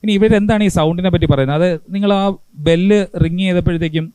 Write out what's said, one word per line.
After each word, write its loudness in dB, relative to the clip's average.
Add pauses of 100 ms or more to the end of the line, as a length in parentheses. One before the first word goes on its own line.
ഇനി 0
ഇവരെന്താണ് 2
ഈ 0
സൗണ്ടിനെ 0
പറ്റി 0
പറയുന്നത്? 0
അത് 2 (260)
നിങ്ങൾ 0
ആ -2 (440)
ബെല്ല് 2 (240)
റിങ് -4
ചെയ്തപ്പോഴത്തേക്കും -2